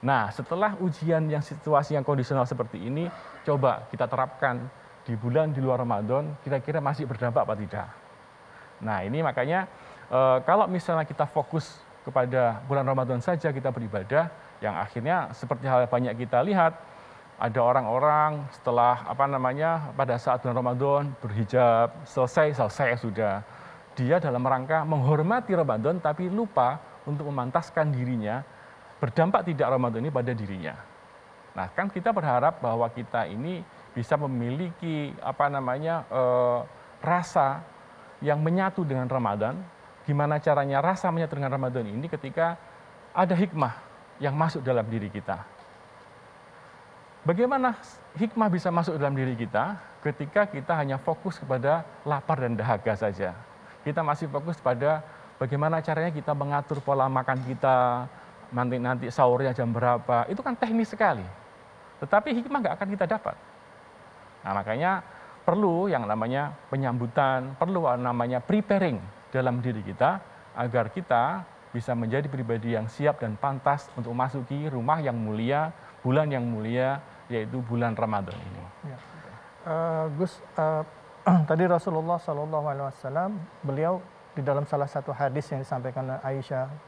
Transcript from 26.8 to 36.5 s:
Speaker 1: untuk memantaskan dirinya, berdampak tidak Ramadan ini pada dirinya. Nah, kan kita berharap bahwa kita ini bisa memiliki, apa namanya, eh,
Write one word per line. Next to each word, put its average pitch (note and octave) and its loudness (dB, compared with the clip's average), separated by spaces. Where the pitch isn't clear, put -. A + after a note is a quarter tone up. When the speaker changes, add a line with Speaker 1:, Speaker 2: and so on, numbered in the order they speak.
Speaker 1:
untuk D3 -4
memantaskan C#3+ 0
dirinya, B2 -2
berdampak F3 2
tidak C#3+ 0
Ramadan B2 2
ini D3+ -4
pada B2+ 0
dirinya. F#2+ -6
Nah, F#2 -4
kan F#3+ -2
kita F#3+ -2
berharap D#3 2
bahwa A#2 2
kita A#2 -4
ini C3 -6
bisa B2 0
memiliki, D3 -4
apa C#3+ -2
namanya, C#3+ -2
eh, B2 2